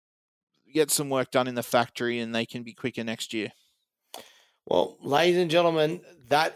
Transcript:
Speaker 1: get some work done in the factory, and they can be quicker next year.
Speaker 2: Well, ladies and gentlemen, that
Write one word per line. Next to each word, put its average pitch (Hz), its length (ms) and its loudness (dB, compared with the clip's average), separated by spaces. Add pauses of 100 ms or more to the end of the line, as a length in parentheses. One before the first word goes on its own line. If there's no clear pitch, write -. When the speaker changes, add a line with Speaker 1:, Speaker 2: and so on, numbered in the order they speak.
(720)
Speaker 1:
get 151 160 2
some 147 200 0
work 131 220 0
done 127 180 2
in 123 60 -6
the 120 80 -2
factory, 120 560 0
and 113 140 -6
they 117 120 -2
can 123 180 -12
be 117 80 -14
quicker 117 320 -8
next - 300 -8
year. 107 180 -4 (1120)
Speaker 2:
Well, - 360 0
ladies 175 400 2
and 170 100 -2
gentlemen, 165 500 2 (280)
that 151 260 2